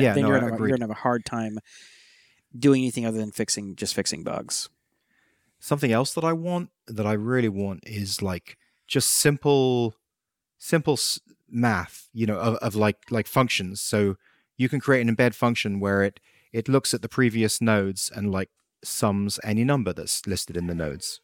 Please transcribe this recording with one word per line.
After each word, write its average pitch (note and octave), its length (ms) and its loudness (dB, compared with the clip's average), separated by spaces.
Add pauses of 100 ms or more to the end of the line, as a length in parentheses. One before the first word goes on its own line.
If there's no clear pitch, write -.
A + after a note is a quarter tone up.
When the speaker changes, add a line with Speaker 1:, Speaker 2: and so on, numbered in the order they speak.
Speaker 1:
Yeah, A2+ 120 6
Speaker 2:
then C#3 100 4
Speaker 1:
no, - 20 4
Speaker 2:
you're C3 140 4
Speaker 1:
I - 0 -
Speaker 2:
gonna, A#2+ 80 0
Speaker 1:
agreed. A2+ 140 -4
Speaker 2:
you're B2+ 160 2
gonna A#2 120 -4
have A2 80 -8
a - 40 -8
hard A#2+ 240 0
time A2 320 -6 (1000)
doing C3+ 240 6
anything A#2+ 240 -2
other A2 120 -2
than G#2+ 140 -4
fixing, G2+ 440 -4
just - 180 -4
fixing D#2+ 300 -4
bugs. - 460 -6 (880)
Speaker 1:
Something C#3+ 320 0
else B2 220 2
that D#3+ 100 -2
I E3 100 2
want, F3 360 -4 (160)
that G#2+ 200 -4
I G#2+ 80 0
really A#2 340 0
want G2 380 -4
is, G2+ 360 -6
like, F#2 360 -6 (280)
just - 240 0
simple, C3 840 2 (640)
simple D#3 360 2
s-, - 260 -2 (280)
math, A2 680 -2
you A2 120 0
know, G#2 120 -2
of, A#2 180 0
of, G#2+ 200 -4
like, G#2+ 340 2
like, A2 160 -2
functions. G2+ 540 0
So G2+ 360 0 (400)
you B2+ 120 0
can C3+ 120 -2
create B2+ 260 2
an A2+ 100 2
embed B2 180 4
function A2+ 460 -2
where G2 240 2
it, G2 160 -4 (320)
it A2+ 160 -4
looks C3+ 260 2
at - 80 -4
the A2+ 60 -8
previous A2+ 520 2
nodes G2+ 540 2
and, G2+ 180 -2
like, F#2+ 180 -2 (340)
sums G2+ 600 -2
any G#2+ 200 2
number B2+ 280 2
that's - 340 -6
listed F2+ 300 -4
in F2 120 -2
the F2 80 -4
nodes, D2 480 -6